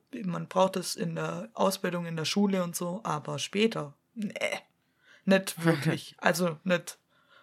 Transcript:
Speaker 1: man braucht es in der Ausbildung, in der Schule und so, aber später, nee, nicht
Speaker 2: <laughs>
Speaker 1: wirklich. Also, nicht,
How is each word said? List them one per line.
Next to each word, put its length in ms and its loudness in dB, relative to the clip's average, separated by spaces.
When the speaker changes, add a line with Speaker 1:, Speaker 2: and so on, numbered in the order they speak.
Speaker 1:
man 240 -4
braucht 280 4
es 200 -4
in 180 -4
der 400 -4
Ausbildung, 520 0
in 100 -6
der 80 -2
Schule 400 2
und 100 -6
so, 300 -4
aber 340 -4
später, 560 0
nee, 180 -6
nicht 380 2
Speaker 2:
<laughs> 0 -
Speaker 1:
wirklich. 540 2
Also, 460 2
nicht, 340 0